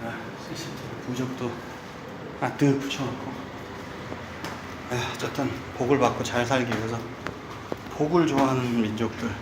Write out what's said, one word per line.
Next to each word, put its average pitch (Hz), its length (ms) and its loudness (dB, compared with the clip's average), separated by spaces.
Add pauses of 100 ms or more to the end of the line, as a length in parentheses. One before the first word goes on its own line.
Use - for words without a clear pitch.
아, 120 100 -6 (360)
씨씨티비 - 320 -6 (260)
부적도 123 440 -2 (880)
가득 139 400 4
붙여놓고. - 520 -4 (1600)
아, 123 240 0
어쨌든 123 340 0 (280)
복을 135 220 6
받고 117 240 6
잘 120 220 2
살기 123 320 4
위해서 113 220 -2 (1000)
복을 156 300 6
좋아하는 131 540 4
민족들. 107 480 0 (120)